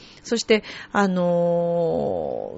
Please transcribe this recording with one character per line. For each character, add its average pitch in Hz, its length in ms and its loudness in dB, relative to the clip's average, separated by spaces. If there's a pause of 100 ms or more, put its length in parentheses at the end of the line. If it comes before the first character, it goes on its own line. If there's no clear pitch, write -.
(220)
そ - 140 -2
し - 80 -4
て、 214 200 2 (280)
あ 202 160 2
の 170 1500 0